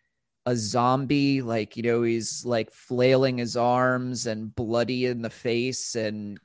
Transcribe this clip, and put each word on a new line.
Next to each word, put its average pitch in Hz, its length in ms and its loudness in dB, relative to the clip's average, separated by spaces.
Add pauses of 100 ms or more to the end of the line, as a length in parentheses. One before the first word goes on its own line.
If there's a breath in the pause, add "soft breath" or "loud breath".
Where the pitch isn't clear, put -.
(460)
a 123 100 2
zombie, 131 840 2
like, 113 360 -4
you 117 60 -4
know, 117 180 2
he's, 117 440 -2
like, 117 260 -2
flailing 131 680 2
his 120 180 -4
arms 123 720 2
and 110 280 -6
bloody 120 500 0
in 123 160 -2
the 113 80 -6
face 120 680 -4
and 107 500 -6